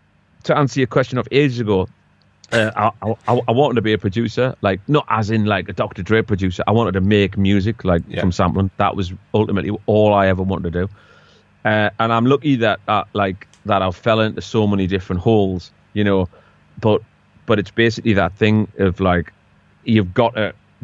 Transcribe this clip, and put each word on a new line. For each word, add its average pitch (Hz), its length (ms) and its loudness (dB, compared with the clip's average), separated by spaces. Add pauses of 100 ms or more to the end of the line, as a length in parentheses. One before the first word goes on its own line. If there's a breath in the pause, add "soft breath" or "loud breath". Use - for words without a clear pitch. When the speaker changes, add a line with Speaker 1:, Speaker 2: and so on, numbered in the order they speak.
(440)
Speaker 1:
to 151 120 0
answer 143 220 0
your 127 80 2
question 127 320 -2
of 113 140 -4
ages 131 260 2
ago, 101 300 0 (640)
uh, 110 240 2
I, 107 140 0 (140)
I, 107 100 -4 (120)
I, 123 220 0
I 113 40 2
wanted 127 220 0
to 113 80 0
be 107 100 -2
a 104 60 0
producer, 117 640 -4
like, 98 240 0
not 147 220 0
as 110 220 -2
in, 110 160 0
like, 98 220 -2
a 98 40 -10
Doctor 104 280 -6
Dre 107 220 2
producer. 95 460 -2
I - 20 2
wanted 107 220 2
to 95 80 -2
make 98 360 2
music, 98 480 0
like, 87 240 2
Speaker 2:
Yeah. - 120 -6
Speaker 1:
from 95 100 0
sampling. 92 460 0
That 101 180 -2
was 92 180 -6 (220)
ultimately 101 420 -2 (100)
all 107 280 4
I 98 140 4
ever 92 160 0
wanted 87 280 -4
to 87 140 -4
do. 101 40 -12 (760 soft breath)
Uh, 107 340 2
and 117 140 0
I'm 117 140 2
lucky 139 300 2
that, 110 300 0
uh, 107 160 0 (120)
like, 95 340 -4 (180)
that 101 160 0
I 92 80 0
fell 110 300 0
into 107 200 -2
so 107 280 0
many 98 180 0
different 90 340 -4
holes, 98 520 0 (200)
you 104 120 -2
know, 95 240 2 (520 soft breath)
but, 107 220 2 (440)
but 107 120 0
it's 95 140 -6
basically 117 420 2
that 92 220 2
thing 107 320 2 (100)
of, 95 220 0
like, 90 320 0 (520)
you've 107 300 0
got 117 220 2
to 107 180 -4 (300)